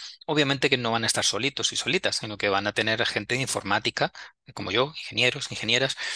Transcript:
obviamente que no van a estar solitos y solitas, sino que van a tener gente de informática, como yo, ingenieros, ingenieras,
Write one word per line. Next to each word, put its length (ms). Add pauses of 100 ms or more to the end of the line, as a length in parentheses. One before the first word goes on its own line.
(280)
obviamente 420
que 80
no 140
van 120
a 40
estar 180
solitos 480
y 20
solitas, 420
sino 200
que 100
van 200
a 60
tener 340
gente 260
de 80
informática, 720 (400)
como 180
yo, 240
ingenieros, 560
ingenieras, 460 (180)